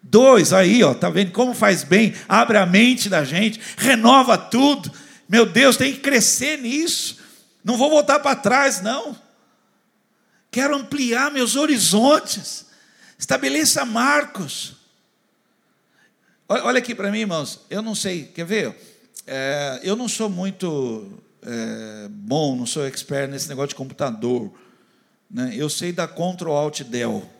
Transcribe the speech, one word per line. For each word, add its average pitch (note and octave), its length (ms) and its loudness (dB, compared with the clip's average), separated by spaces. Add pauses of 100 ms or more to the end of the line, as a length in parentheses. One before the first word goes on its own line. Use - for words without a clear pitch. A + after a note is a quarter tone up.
Dois, A#3 500 8
aí, F#3+ 320 6
ó, C#3 100 4
tá E3 160 -2
vendo F3 220 0
como B3 220 0
faz G3 300 2
bem? G#3 300 4 (140)
Abre A#3 300 4
a F#3+ 80 4
mente A3+ 420 4
da F3 160 0
gente, F#3+ 380 -4 (160)
renova A#3+ 600 4
tudo. C4 540 0 (380)
Meu A3+ 160 6
Deus, A3+ 320 4
tem C4+ 160 -2
que - 60 -12
crescer C#4 580 -2
nisso. C#4+ 640 -6 (440)
Não A3+ 140 -2
vou C4+ 120 2
voltar D4 300 4
pra C#4+ 160 0
trás, B3 460 0
não. C4+ 340 -8 (1400)
Quero C#4+ 240 0
ampliar C4 540 -2
meus B3 260 -2
horizontes. C4 1120 2 (540)
Estabeleça C#4 680 -2
marcos. A#3+ 920 -2 (1700)
Olha, A3+ 160 -2
olha B3 160 0
aqui A#3+ 160 -8
pra G3+ 160 -6
mim, G#3+ 80 -4
irmãos. E3+ 400 -6 (100)
Eu G3+ 140 -8
não A3 100 -8
sei, F#3 300 -6
quer E3 240 -12
ver? E3+ 280 -4 (520)
É, C3+ 560 -6
eu F#3+ 120 -2
não B3 120 -8
sou A3 200 -4
muito, D3+ 960 -6 (220)
é, A2 680 -12
bom, B2+ 460 -4
não B2 100 -6
sou C#3+ 180 -6
expert C#3 460 -6
nesse C#3 180 -10
negócio C#3+ 220 -6
de - 60 -12
computador, A#2+ 760 -6 (800)
né? B2 260 -8
Eu C#3+ 140 -4
sei F3 220 -6
dar E3+ 160 -4
Ctrl F3 420 -6
Alt D3 320 -2
Del. A2+ 580 -6